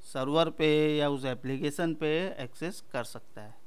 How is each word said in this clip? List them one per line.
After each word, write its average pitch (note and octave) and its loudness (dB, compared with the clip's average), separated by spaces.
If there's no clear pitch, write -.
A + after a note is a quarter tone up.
server D3 2
पे D#3 4
या D3 4
उस C3+ -2
application C#3+ -2
पे D3+ 0
access E3 -8
कर B2 -2
सकता - -10
है। A2 -12